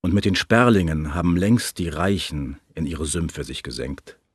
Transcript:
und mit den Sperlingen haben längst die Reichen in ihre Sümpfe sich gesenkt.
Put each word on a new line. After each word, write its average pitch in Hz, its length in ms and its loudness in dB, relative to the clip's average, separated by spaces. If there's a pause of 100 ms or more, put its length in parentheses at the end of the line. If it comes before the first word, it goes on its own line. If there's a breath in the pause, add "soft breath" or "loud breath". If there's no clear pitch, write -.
und 90 140 0
mit 101 100 2
den 98 120 2
Sperlingen 87 760 4
haben 87 220 2
längst 107 420 2
die 85 100 -2
Reichen 78 680 -4 (160)
in 82 120 -4
ihre 80 200 -6
Sümpfe 76 380 -4
sich - 180 -12
gesenkt. 65 560 -10 (160)